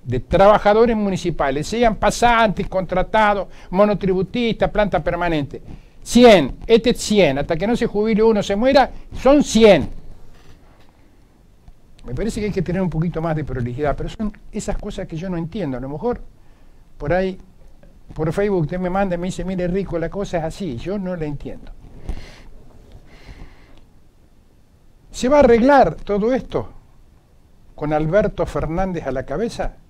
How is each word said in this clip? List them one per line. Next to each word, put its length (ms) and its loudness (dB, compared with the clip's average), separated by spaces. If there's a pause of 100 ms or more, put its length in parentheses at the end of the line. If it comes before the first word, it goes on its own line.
de 160 -4
trabajadores 760 4
municipales, 720 -2
sean 280 0
pasantes, 720 0
contratados, 800 0 (240)
monotributistas, 1000 0
planta 340 0
permanente. 580 -4 (420)
Cien, 540 6 (100)
este 260 4
cien, 460 2
hasta 180 -2
que 80 -4
no 100 0
se 120 -2
jubile 340 0
uno, 220 4
se 120 -2
muera, 360 4 (280)
son 240 6
cien. 460 6 (2250)
Me 80 -10
parece 260 -4
que 80 -4
hay 60 -4
que 80 -2
tener 200 -4
un 80 -2
poquito 300 -4
más 160 -2
de 80 -4
prolijidad, 540 -4
pero 120 -6
son 220 -6 (200)
esas 260 -6
cosas 300 -10
que 100 -10
yo 120 -8
no 80 -4
entiendo. 400 -6
A 20 -8
lo 100 -10
mejor 320 -6 (800)
por 120 -4
ahí, 280 -2 (760)
por 180 -4
Facebook 300 0
usted 180 -4
me 120 -4
manda 240 -2
y 20 -6
me 80 -6
dice, 180 -8
"Mire, 240 -4
Rico, 300 -4
la 120 -4
cosa 280 -6
es 60 -2
así", 340 -8
yo 220 -6
no 160 -6
la 100 -6
entiendo. 460 -10 (3500)
¿Se 200 -4
va 80 6
a 20 8
arreglar 560 6
todo 380 -2
esto 360 -6 (1040)
con 200 -6
Alberto 520 0
Fernández 640 -4
a 60 -6
la 120 -6
cabeza? 520 -6 (120)